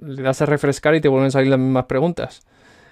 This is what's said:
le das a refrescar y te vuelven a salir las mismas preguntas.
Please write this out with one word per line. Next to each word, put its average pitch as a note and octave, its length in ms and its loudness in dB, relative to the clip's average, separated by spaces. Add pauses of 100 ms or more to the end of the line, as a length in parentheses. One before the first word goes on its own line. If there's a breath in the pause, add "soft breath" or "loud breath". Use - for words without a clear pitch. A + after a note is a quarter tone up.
le C#3 220 -12
das C3 180 -2
a D3+ 60 0
refrescar D3 480 0
y E3 60 2
te D3+ 80 2
vuelven C3+ 200 2
a - 40 -2
salir C3+ 180 2
las C3+ 80 2
mismas C3 280 0
preguntas. C3+ 560 -4 (500 soft breath)